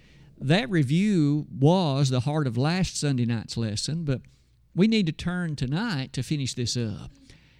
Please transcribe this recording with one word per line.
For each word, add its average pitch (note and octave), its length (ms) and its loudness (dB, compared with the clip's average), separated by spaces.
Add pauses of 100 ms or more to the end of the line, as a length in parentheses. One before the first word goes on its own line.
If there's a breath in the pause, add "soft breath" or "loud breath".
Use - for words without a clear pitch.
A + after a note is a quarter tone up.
(360 soft breath)
That F#3 320 0
review D#3 800 2 (100)
was C#3+ 540 4
the B2+ 100 2
heart D3 280 0
of A2 80 -4
last E3 420 0
Sunday C3+ 260 0
night's A2+ 320 -4
lesson, A#2 480 -4
but C3+ 160 -2 (540)
we G3+ 140 4
need G#3+ 180 2
to D3+ 60 -2
turn F3 420 -4
tonight D3 580 -4
to C3 120 -4
finish C#3+ 300 -4
this A#2+ 220 -4
up. A2 360 -6 (480 soft breath)